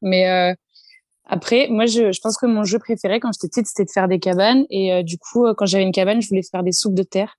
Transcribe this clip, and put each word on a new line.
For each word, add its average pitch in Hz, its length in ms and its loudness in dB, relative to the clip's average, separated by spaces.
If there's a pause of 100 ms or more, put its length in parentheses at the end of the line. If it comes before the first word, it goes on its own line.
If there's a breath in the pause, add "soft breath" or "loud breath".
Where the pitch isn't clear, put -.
mais, 185 260 2
euh, 185 240 2 (720 soft breath)
après, 233 440 0
moi, 226 180 2
je, 226 240 2
je 185 100 -4
pense 220 160 -4
que - 100 -2
mon 214 180 2
jeu 202 160 -2
préféré 214 400 -2
quand 240 120 -4
j'étais - 140 -8
petite, 214 220 -4
c'était - 160 -2
de - 60 -6
faire 190 180 0
des 185 100 2
cabanes. 202 500 2
Et, 190 240 0
euh, 180 120 0
du 170 140 -8
coup, - 280 0
euh, 226 80 2
quand 208 120 -2
j'avais 190 180 2
une 190 80 0
cabane, 202 280 0
je 208 80 -4
voulais 190 140 0
faire 180 220 -6
des 180 80 0
soupes 196 220 -2
de 185 100 0
terre. 196 340 -4